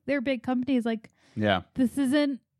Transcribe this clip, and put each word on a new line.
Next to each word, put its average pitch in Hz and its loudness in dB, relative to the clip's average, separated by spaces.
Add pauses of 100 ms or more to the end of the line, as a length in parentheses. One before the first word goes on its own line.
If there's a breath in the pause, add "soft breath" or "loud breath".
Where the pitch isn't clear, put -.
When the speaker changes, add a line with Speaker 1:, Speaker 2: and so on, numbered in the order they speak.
Speaker 1:
their 277 -2
big 254 -4
companies. 254 0
Like, 226 -4 (240 soft breath)
Speaker 2:
Yeah. 101 2 (120)
Speaker 1:
this 240 0
isn't, 277 0 (200)